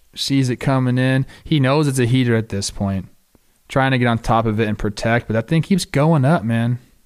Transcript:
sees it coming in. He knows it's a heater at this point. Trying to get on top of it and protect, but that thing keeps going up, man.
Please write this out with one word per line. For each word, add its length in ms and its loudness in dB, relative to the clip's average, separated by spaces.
sees 360 0
it 80 -4
coming 400 0
in. 280 0
He 160 0
knows 280 2
it's 120 0
a 60 2
heater 300 2
at 140 -2
this 200 -6
point. 380 -4
Trying 240 0
to 60 2
get 100 2
on 100 2
top 280 0
of 140 0
it 80 0
and 100 -4
protect, 500 -2
but 60 -4
that 140 -2
thing 140 0
keeps 240 -2
going 400 2
up, 180 2
man. 360 -2